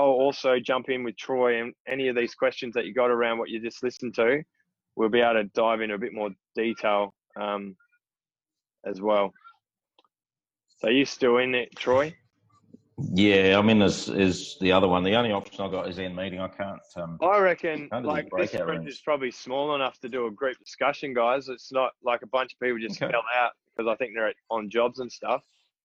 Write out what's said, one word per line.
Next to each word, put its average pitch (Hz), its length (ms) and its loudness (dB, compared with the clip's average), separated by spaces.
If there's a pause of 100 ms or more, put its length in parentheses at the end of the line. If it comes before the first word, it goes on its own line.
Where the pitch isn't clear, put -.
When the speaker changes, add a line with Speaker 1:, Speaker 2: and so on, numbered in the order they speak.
Speaker 1:
also 135 560 4
jump 127 280 -2
in 127 140 -2
with 117 160 -6
Troy 123 420 0
and 117 140 -8 (140)
any 135 200 -4
of 123 80 -2
these 120 200 0
questions 127 380 -2
that 117 120 -2
you 107 80 -10
got 123 160 2
around 117 280 0
what 110 120 -6
you 113 100 -6
just 113 220 -10
listened 123 320 -6
to, 127 280 2 (520)
we'll 113 160 0
be 120 100 4
able 117 220 4
to - 20 -6 (100)
dive 113 280 2
into 107 140 -4
a - 20 -8
bit 117 160 -8
more 107 160 -4 (240)
detail, 107 580 -2 (260)
um, 101 360 -6 (1120)
as 95 160 -6
well. 101 300 2 (1500)
So - 100 -2
you 131 160 4
still 123 340 2
in 127 180 0
it, 120 200 -4
Troy? 139 380 0 (1000)
Speaker 2:
Yeah, 95 460 6
I'm 104 120 6
in 110 120 6
as, - 260 2
as 92 520 0
the 92 100 2
other 95 160 6
one. 90 160 2
The 98 140 2
only 117 160 2
option 98 320 -6
I've 92 80 -6
got 90 160 -6
is 90 100 -10
end 92 160 -8
meeting. 92 240 -8
I 95 80 -6
can't, 98 320 -10 (180)
um, 85 240 -10
Speaker 1:
I 190 180 2
reckon, 165 500 0
Speaker 2:
can't 120 160 -6
do - 40 -4
Speaker 1:
like, 151 180 -4
this - 40 -20 (220)
Speaker 2:
breakout 101 160 -4
Speaker 1:
group 160 100 -4
Speaker 2:
rooms. 147 160 -12
Speaker 1:
is - 60 -20
probably 135 320 -2
small 143 420 -4
enough 135 260 -4
to 131 80 -12
do 120 180 -4
a 113 40 -6
group 127 300 -4
discussion, 139 520 -4
guys. 123 360 0
It's 127 240 -12
not 131 180 0 (140)
like 120 180 -2
a 113 60 -16
bunch 127 240 -2
of - 80 -20
people 123 180 -2
just 110 240 -8
Speaker 2:
Okay. 139 80 -2
Speaker 1:
fell 117 140 0 (120)
out 120 140 2 (260)
'cause 113 120 -2
I 110 80 0
think 117 180 -6
they're 110 140 0
at, - 80 -4 (120)
on 107 220 -4
jobs 120 300 0
and 120 100 -10
stuff. 110 320 -4 (420)